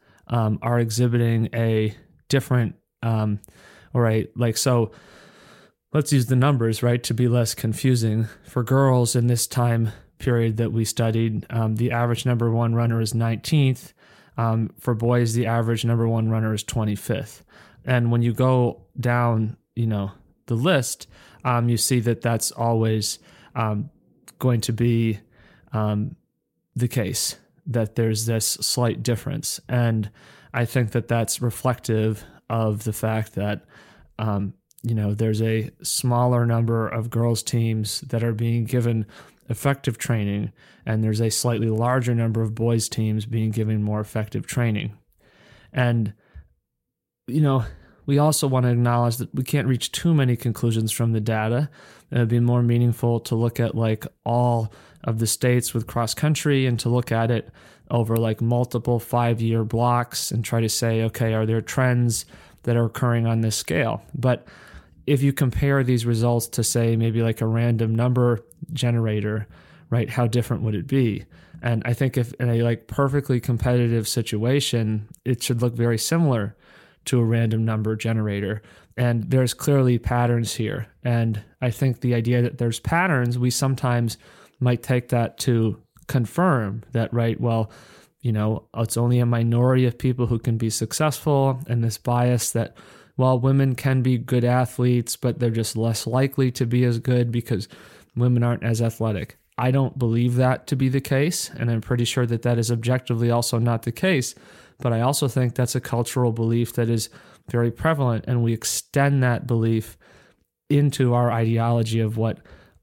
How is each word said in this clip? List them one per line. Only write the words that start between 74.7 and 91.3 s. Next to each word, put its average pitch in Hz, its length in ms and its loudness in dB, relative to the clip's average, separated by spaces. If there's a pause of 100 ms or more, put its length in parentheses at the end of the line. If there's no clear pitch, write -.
it 127 180 -2
should 120 180 -2
look 120 140 0
very 117 220 0
similar 123 580 0 (500)
to 123 160 2
a - 20 4
random 113 400 2
number 110 320 -2
generator. 107 640 -2 (360)
And 117 260 0
there's 127 300 0
clearly 131 440 2
patterns 120 580 0
here. 113 320 -4 (160)
And 117 380 0 (200)
I 123 100 0
think 127 300 -2
the 123 120 0
idea 120 280 2
that 120 160 -2
there's 117 240 -2
patterns, 135 580 0
we 123 100 2
sometimes 120 680 0 (420)
might 123 240 0
take 123 260 0
that 117 280 0
to 113 440 0 (260)
confirm 117 840 0
that, 117 220 -2
right, 117 260 0
well, 113 320 0 (480)
you 117 140 -2
know, 107 420 -2
it's 113 220 -2
only 123 220 2
a 123 60 2
minority 120 600 4
of 117 120 -2
people 123 300 0
who 117 120 0
can 117 180 -2
be 113 120 -2
successful, 135 1000 0